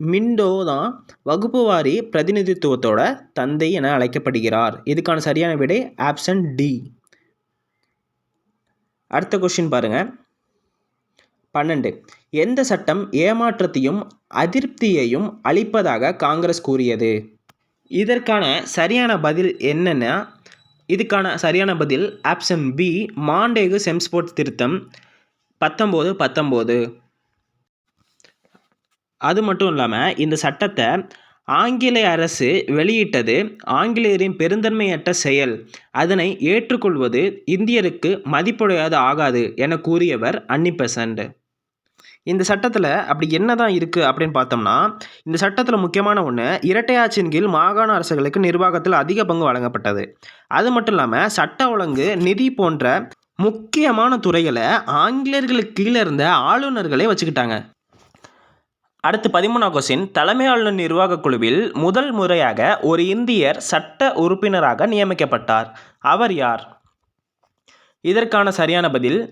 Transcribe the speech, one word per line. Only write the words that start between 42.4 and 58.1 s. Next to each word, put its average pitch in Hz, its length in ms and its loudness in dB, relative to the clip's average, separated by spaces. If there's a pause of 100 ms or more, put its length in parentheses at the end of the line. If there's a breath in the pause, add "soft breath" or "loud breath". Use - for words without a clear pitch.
சட்டத்துல 208 420 0 (160)
அப்படி 156 280 -2
என்னதான் 220 440 2
இருக்கு 165 280 0
அப்படின்னு 156 320 0
பார்த்தோம்னா, 120 420 0 (460 loud breath)
இந்த 160 160 -4
சட்டத்துல 220 400 0
முக்கியமான 196 440 0
ஒண்ணு, 123 240 -2 (160)
இரட்டையாட்சியின் 220 680 0
கீழ் 185 160 2
மாகாண 196 440 2
அரசுகளுக்கு 156 480 0
நிர்வாகத்தில் 175 560 2
அதிக 185 280 0
பங்கு 165 220 0
வழங்கப்பட்டது. 120 580 -2 (440 loud breath)
அது 214 220 2
மட்டும் 226 260 0
இல்லாம, 127 320 2
சட்ட 208 420 0
ஒழுங்கு, 170 360 0 (100)
நிதி 190 340 0
போன்ற 160 420 0 (460)
முக்கியமான 226 800 0
துறைகளை 165 480 2 (300)
ஆங்கிலேயர்களுக்கு 254 800 0
கீழே 233 260 0
இருந்த 147 240 0 (200)
ஆளுநர்களே 208 640 0
வச்சுக்கிட்டாங்க. 135 480 -2 (1500 soft breath)